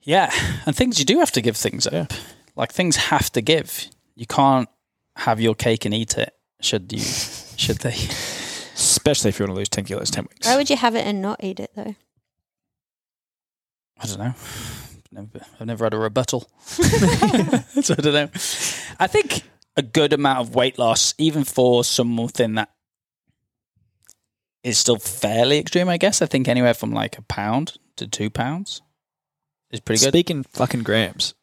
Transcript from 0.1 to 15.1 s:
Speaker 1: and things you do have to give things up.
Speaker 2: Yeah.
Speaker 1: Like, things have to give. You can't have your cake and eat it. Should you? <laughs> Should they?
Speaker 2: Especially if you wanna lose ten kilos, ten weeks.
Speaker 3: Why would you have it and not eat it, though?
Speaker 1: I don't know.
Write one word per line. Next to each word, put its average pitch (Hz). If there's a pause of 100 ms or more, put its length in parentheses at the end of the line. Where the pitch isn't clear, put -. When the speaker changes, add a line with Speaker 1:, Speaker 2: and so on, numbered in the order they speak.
Speaker 1:
and 156
things 254
you 143
do 233
have 339
to 123
give 110
things -
up. -
Speaker 2:
Yeah. 165 (500)
Speaker 1:
Like, -
things 180
have -
to 120
give. 147 (280)
You -
can't 135 (480)
have 110
your 113
cake 113
and 104
eat 110
it. - (280)
Should 101
you? 107
<laughs> -
Should -
they? 123 (800)
Speaker 2:
Especially -
if -
you 101
wanna 95
lose 101
ten 98
kilos, 92
ten -
weeks. -
Speaker 3:
Why 247
would 277
you 277
have 233
it 233
and 202
not 202
eat 190
it, 196
though? 214 (2000)
Speaker 1:
I 117
don't 101
know. 120 (800)